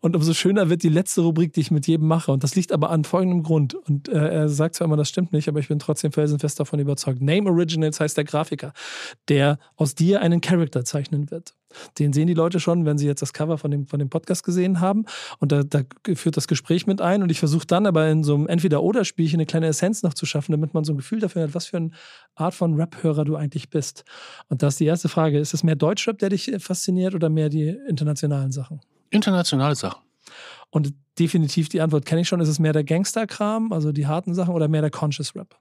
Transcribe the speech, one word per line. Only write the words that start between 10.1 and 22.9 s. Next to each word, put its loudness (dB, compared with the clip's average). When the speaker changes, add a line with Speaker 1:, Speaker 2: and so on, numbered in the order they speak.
Speaker 1:
einen 2
Charakter 0
zeichnen -4
wird. -14
Den 2
sehen 2
die 2
Leute 2
schon, 2
wenn 2
sie 0
jetzt -2
das -6
Cover -2
von -4
dem, -2
von -4
dem -2
Podcast -4
gesehen 0
haben. 2
Und 2
da, 4
da 0
führt -2
das -4
Gespräch 0
mit 0
ein. 2
Und 2
ich 0
versuche 2
dann 4
aber 4
in 2
so 2
einem 2
Entweder-Oder-Spielchen 2
eine 0
kleine 0
Essenz 0
noch 0
zu -6
schaffen, -2
damit -2
man 0
so -2
ein -2
Gefühl -4
dafür -2
hat, -4
was -6
für -12
eine -2
Art -2
von 0
Rap-Hörer 0